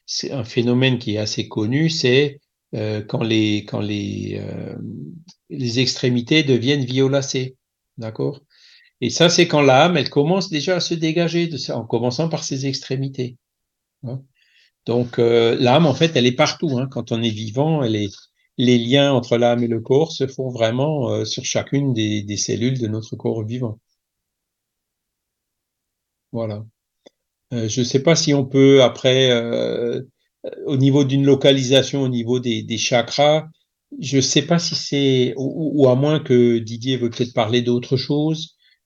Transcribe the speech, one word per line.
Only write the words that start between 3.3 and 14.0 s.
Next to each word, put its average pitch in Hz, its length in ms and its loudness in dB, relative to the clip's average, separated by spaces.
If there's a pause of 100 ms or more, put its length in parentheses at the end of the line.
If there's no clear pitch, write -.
quand 107 160 -8
les, 101 600 -6
euh, 101 360 -10 (760)
les 127 300 -4
extrémités 127 600 0
deviennent 135 420 0
violacées, 131 720 -2 (420)
d'accord ? 123 440 -8 (580)
Et 120 100 -2
ça, 165 180 4
c'est 170 200 4
quand 147 140 2
l'âme, 143 340 6
elle 135 140 -2
commence 170 400 0
déjà 156 260 -2
à 175 40 -2
se 175 140 -4
dégager 165 540 0
de 160 80 -8
ça, 139 220 -8
en 113 60 -6
commençant 123 440 -2
par 160 160 -6
ses 131 220 -6
extrémités, 135 680 -6 (680)